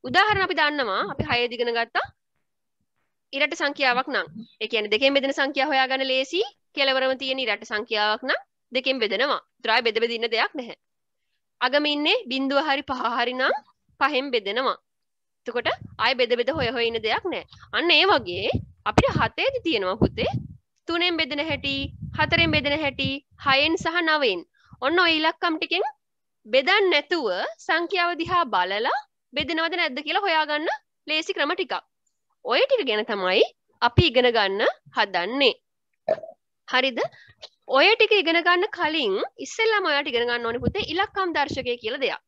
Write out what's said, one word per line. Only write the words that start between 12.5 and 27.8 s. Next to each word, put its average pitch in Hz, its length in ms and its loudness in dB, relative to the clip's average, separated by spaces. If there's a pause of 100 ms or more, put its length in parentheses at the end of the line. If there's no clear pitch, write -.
හරි 285 220 0
පහ 254 140 -4 (140)
හරි 247 220 0
නම් 277 160 2 (440)
පහෙන් 240 260 2 (100)
බෙදෙනවා. 214 420 -2 (680)
එතකොට 240 240 -2
ආයේ 240 500 -2
බෙද 233 180 2
බෙද 240 180 0
හොය 247 180 0
හොය 233 160 0
ඉන්න 226 160 -4
දෙයක් 440 160 -2 (100)
නැහැ. 185 120 -6 (320)
අන්න 311 200 2
ඒ 330 140 6
වගේ 202 360 0 (420)
අපිට 508 280 4
හතේදි 415 500 -2
තියෙනවා 208 360 0
පුතේ - 280 -2 (560)
තුනෙන් 339 320 -2
බෙදෙන 294 200 -4 (100)
හැටි, 277 260 -4 (420)
හතරෙන් 330 380 2
බෙදෙන 285 180 0 (100)
හැටි, 269 260 -4 (340)
හයෙන් 285 300 2 (100)
සහ 330 140 -2 (100)
නවෙන්. 277 320 0 (460)
ඔන්න 330 180 2
ඔය 339 160 4
ඉලක්කම් 320 380 0
ටිකෙන් 339 280 -2 (680)
බෙදන්න 370 400 4
නැතුව 294 340 0 (380)
සංඛ්‍යාව 349 460 0 (100)